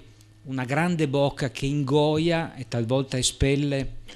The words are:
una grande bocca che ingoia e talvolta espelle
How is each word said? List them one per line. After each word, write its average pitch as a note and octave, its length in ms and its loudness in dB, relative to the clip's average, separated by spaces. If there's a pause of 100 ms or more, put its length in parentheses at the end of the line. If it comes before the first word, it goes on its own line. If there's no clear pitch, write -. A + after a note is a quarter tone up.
(440)
una C3 220 -6
grande D#3 420 0
bocca C#3 420 0
che - 160 -6
ingoia D3+ 880 2
e C3 120 -10
talvolta C3 500 0
espelle C#3 760 0 (200)